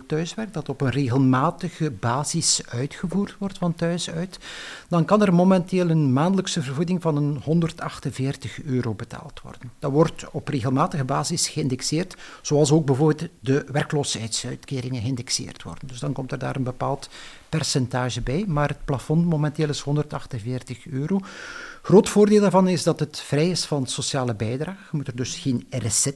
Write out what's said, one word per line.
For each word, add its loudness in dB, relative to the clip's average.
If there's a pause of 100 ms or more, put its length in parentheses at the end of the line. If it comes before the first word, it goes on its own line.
thuiswerk, -4
dat -8
op -4
een 2
regelmatige 2
basis 0
uitgevoerd -4
wordt -6
van 0
thuis -4
uit. -6 (500)
Dan 4
kan 4
er 6
momenteel 4
een 4
maandelijkse 2
vergoeding -2
van 2
een 0
honderdachtenveertig -2
euro -2
betaald -12
worden. -16
Dat -4
wordt 2
op -8
regelmatige 0
basis -2
geïndexeerd, -2 (260)
zoals 4
ook 4
bijvoorbeeld 2 (100)
de 0
werkloosheidsuitkeringen -4
geïndexeerd -4
worden. -12
Dus -12
dan -4
komt -6
er -6
daar -6
een -2
bepaald -4 (400)
percentage -2
bij, -2
maar 2
het -8
plafond 0
momenteel 0
is -4
honderdachtenveertig -4
euro. 0 (600)
Groot 8
voordeel 6
daarvan 6
is 2
dat 2
het -6
vrij 2
is -2
van -2
sociale -2
bijdrage. -4 (120)
Je -4
moet -4
er -8
dus -4
geen -2
R -2
S 0
Z, 0